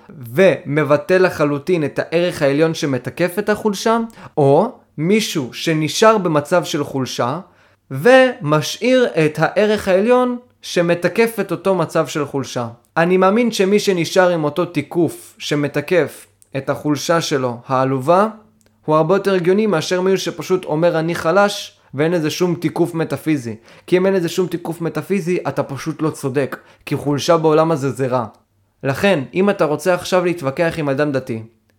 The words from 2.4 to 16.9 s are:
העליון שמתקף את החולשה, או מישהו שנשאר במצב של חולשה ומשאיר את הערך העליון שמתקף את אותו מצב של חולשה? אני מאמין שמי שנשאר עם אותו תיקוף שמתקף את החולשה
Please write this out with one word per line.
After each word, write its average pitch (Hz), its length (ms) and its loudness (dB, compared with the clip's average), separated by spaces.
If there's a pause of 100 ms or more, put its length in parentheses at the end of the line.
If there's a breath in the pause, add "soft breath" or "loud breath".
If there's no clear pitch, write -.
העליון 151 320 2
שמתקף 156 640 -2
את 208 100 -2
החולשה, 214 500 0 (380 loud breath)
או 156 360 4 (260)
מישהו 170 540 0
שנשאר 165 640 2
במצב 170 460 0
של 147 200 -4
חולשה 131 560 -4 (500 soft breath)
ומשאיר 240 1160 2
את 156 360 0
הערך 208 460 0
העליון 247 500 2 (240)
שמתקף 175 800 0
את 190 100 -4
אותו 190 240 0
מצב 160 320 0
של 143 200 -4
חולשה? 123 420 -6 (280)
אני 175 200 4
מאמין 214 360 2
שמי 202 260 2
שנשאר 185 500 2
עם 165 160 0
אותו 147 200 -2
תיקוף - 760 -4
שמתקף 147 880 -2 (300)
את 135 140 -4
החולשה 147 500 -2